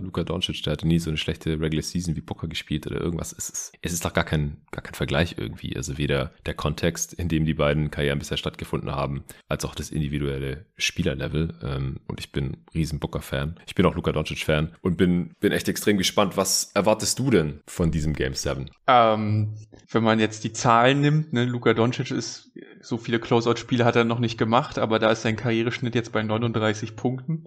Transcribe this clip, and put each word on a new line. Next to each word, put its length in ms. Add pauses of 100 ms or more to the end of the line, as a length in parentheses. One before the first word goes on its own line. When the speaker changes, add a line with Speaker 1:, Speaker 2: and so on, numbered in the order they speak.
Speaker 1:
Luka 220
Doncic, 400
der 100
hatte 140
nie 100
so 120
eine 80
schlechte 420
Regular 240
Season 320
wie 40
Booker 280
gespielt" 400
oder 120
irgendwas. 320
Es 160
ist, 320
es 120
ist 120
doch 80
gar 120
kein, 320 (160)
gar 100
kein 120
Vergleich 440
irgendwie. 380
Also 220
weder 340 (140)
der 80
Kontext, 600
in 140
dem 160
die 100
beiden 380
Karrieren 260
bisher 180
stattgefunden 540
haben, 320 (260)
als 160
auch 120
das 140
individuelle 760 (100)
Spielerlevel. 840
Ähm, 460
und 120
ich 120
bin 260 (160)
riesen 260
Booker-Fan. 560 (100)
Ich 80
bin 120
auch 80
Luka 180
Doncic-Fan 680
und 160
bin, 440
bin 120
echt 160
extrem 300
gespannt. 400
Was 360
erwartest 440
du 120
denn 360
von 240
diesem 240
Game 200
seven? 360 (160)
Speaker 2:
Ähm, 720 (340)
wenn 120
man 180
jetzt 240
die 80
Zahlen 500
nimmt, 320
ne, 100
Luka 300
Doncic 380
ist 380 (320)
so 140
viele 220
Closeout-Spiele 640
hat 120
er 80
noch 160
nicht 180
gemacht, 400
aber 200
da 120
ist 120
sein 140
Karriereschnitt 580
jetzt 180
bei 100
neununddreißig 760
Punkten. 500